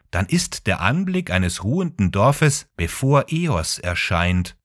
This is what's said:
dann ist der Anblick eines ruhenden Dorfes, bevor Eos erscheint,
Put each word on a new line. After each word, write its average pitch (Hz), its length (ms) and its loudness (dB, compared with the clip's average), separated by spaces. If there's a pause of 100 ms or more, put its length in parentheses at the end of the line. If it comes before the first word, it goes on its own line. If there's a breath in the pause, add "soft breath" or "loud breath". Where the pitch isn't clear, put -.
(100)
dann 95 160 -2
ist - 400 -2
der 92 140 0
Anblick 185 500 -2
eines 90 320 0
ruhenden 135 480 0
Dorfes, 139 680 2
bevor 135 540 0
Eos 156 480 -2
erscheint, 90 880 0